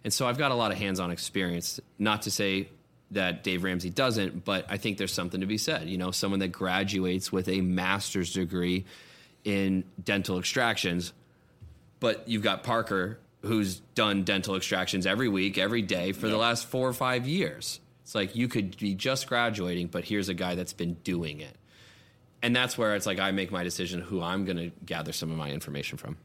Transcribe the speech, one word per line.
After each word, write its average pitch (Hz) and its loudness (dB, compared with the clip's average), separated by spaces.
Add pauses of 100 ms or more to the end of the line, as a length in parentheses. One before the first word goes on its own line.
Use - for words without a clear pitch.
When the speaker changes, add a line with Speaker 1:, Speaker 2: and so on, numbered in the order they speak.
Speaker 1:
And 107 -4
so 131 0
I've 123 2
got 143 4
a 123 2
lot 110 2
of 95 -2
hands-on 95 0
experience, 87 -4 (200)
not 107 2
to 104 -4
say 98 0 (420)
that 90 0
Dave 92 0
Ramsey 90 0
doesn't, 107 0
but 98 0
I 98 -2
think 101 -2
there's 95 -2
something 92 -2
to 95 -2
be 107 0
said. 95 -2
You 90 -4
know, 92 -2
someone 98 0
that 95 0
graduates 92 0
with 92 0
a 95 2
master's 90 0
degree 90 0 (580)
in 98 2 (200)
dental 95 0
extractions, 90 0 (840)
but 113 0
you've 110 0
got 98 2
Parker, 110 0 (240)
who's 101 2 (160)
done 104 4
dental 98 2
extractions 92 0
every 113 4
week, 98 2
every 104 2
day 92 0
for 110 -4
the 107 2
Speaker 2:
Yep. 107 2
Speaker 1:
last 117 0
four 131 0
or 127 0
five 127 0
years. - -2 (240)
It's - -14
like, 98 0
you 120 2
could 101 -2
be 101 0
just 131 0
graduating, 95 0
but 87 -4
here's 101 0
a 92 -2
guy 90 -2
that's 87 -4
been 85 -2 (100)
doing 80 -2
it. 73 -14 (880)
And 120 4
that's 123 2
where 107 4
it's 98 0
like, 95 0
I 95 4
make 95 0
my 90 -2
decision 90 -4
who 87 -4
I'm 92 0
gonna 87 -2 (160)
gather 80 -6
some 80 -4
of 80 -4
my 73 -4
information 71 -6
from. 78 -10